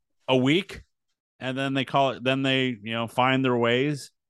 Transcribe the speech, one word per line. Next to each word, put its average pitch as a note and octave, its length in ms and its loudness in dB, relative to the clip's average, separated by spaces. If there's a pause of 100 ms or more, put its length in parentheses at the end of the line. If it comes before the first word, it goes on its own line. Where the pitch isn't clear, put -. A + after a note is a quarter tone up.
(280)
a C3 100 4
week, C#3 460 0 (560)
and B2+ 180 -8
then C3+ 160 -4
they C3+ 100 0
call C3 280 0
it, G#2+ 120 -8
then C3+ 200 0
they, C3 380 0
you A2 120 -10
know, A#2 140 -4
find C3 360 2
their B2 140 2
ways. B2 540 0 (180)